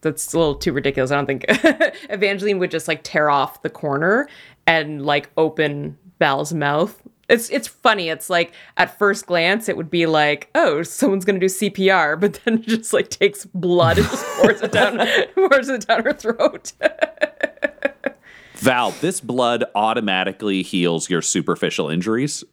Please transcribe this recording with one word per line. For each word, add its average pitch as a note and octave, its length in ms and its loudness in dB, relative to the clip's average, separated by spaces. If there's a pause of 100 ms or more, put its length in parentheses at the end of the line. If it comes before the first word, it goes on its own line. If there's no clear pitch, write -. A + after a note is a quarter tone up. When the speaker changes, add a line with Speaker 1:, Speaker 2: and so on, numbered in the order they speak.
Speaker 1:
that's - 340 -4
a E3 40 2
little D#3 180 2
too - 160 -2
ridiculous. C3+ 400 -2
I C#3+ 40 2
don't C#3+ 100 0
think C3 200 -4
<laughs> C#4+ 640 2
Evangeline G3 480 0
would F3+ 140 -2
just, D#3+ 160 -4
like, D#3 160 -4
tear D3+ 260 2
off C#3 320 0
the D3+ 80 -6
corner E3+ 580 0 (380)
and, D3+ 380 0
like, D3 320 0
open D3+ 600 -2 (200)
Val's D3 360 0
mouth. D3+ 480 -2 (260)
It's, A3+ 200 2
it's A#3+ 180 -4
funny. G3 440 0
It's D#3+ 180 -8
like, E3+ 240 0 (240)
at - 220 0
first G#3 280 0
glance, F3+ 440 0
it - 80 -4
would D#3+ 120 -8
be E3+ 140 2
like, D3+ 500 2
"Oh, F3+ 280 2
someone's G3 420 0
gonna G3 140 0
do F#3 100 2
C F#3+ 220 -2
P F#3+ 180 0
R," D#3+ 280 2
but F#3 280 -2
then A3+ 140 2
it A3 80 -8
just, A3+ 260 -2
like, - 160 0
takes - 380 -2
blood F3 500 2
and G3+ 100 4
just - 180 -6 (120)
pours - 240 4
it G#3 120 -4
down, G#3+ 260 2
<laughs> G4+ 360 0
pours C#4 360 4
it B3 160 -6
down G#3+ 180 0
her C4+ 80 0
throat. - 680 -2
<laughs> - 40 -6 (1700)
Speaker 2:
Val, A#2+ 440 2
this F3+ 200 -2
blood A#2+ 440 0 (100)
automatically G2+ 880 0
heals F2 480 -2
your E2+ 100 2
superficial E2 720 -2
injuries. A2 640 -2